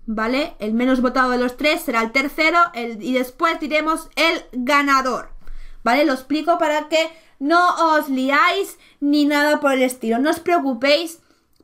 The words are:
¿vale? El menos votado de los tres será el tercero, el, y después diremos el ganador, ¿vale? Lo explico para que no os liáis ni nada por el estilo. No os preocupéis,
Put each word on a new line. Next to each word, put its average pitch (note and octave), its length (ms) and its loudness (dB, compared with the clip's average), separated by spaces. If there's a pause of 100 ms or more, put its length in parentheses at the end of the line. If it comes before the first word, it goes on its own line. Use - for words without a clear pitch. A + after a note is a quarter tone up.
¿vale? A#3 520 -4
El G#3+ 160 -4
menos B3+ 260 2
votado B3+ 300 2
de B3 80 0
los B3 180 -2
tres D#4 260 0
será A3+ 200 -2
el A3+ 80 -4
tercero, D#4 480 0 (160)
el, A#3 260 -8
y B3+ 140 -4
después D#4+ 460 -2
diremos D#4 560 -2
el D#4+ 360 0
ganador, C4 800 0 (500)
¿vale? C4 220 2
Lo D4 80 2
explico D#4 460 0
para D4+ 300 0
que D#4+ 220 0 (280)
no E4 560 2
os D4 140 0
liáis D4 720 0 (220)
ni C#4+ 240 2
nada D4 340 2
por C#4+ 140 2
el C4 100 2
estilo. A#3 360 -2
No D4 120 2
os E4+ 80 0
preocupéis, D4 840 0 (440)